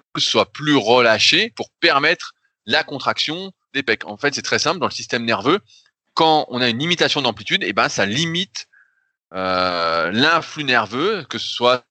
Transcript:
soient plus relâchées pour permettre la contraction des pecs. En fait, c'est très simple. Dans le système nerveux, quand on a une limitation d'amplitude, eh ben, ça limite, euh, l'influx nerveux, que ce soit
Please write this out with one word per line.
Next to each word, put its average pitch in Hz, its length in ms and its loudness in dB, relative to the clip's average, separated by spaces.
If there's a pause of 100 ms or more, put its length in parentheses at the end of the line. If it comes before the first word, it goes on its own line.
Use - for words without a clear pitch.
(180)
soient - 340 0
plus 147 240 0
relâchées 123 800 4
pour - 240 -10
permettre 156 560 0 (320)
la 147 160 0
contraction 151 680 -4 (220)
des 135 80 -2
pecs. 113 240 -2
En 104 120 -12
fait, 143 180 -2
c'est 113 80 -6
très 113 160 0
simple. 170 200 -2
Dans 127 60 -2
le 98 60 -2
système 117 340 -6
nerveux, 117 340 0 (540)
quand 160 360 4
on 123 120 -4
a 123 80 2
une 113 80 -2
limitation 156 440 0
d'amplitude, 131 440 -2
eh - 80 -4
ben, - 160 2
ça 104 160 -2
limite, 165 640 -4 (640)
euh, 90 800 0
l'influx 151 520 0
nerveux, 131 680 0
que 95 80 -6
ce - 100 -8
soit 123 440 2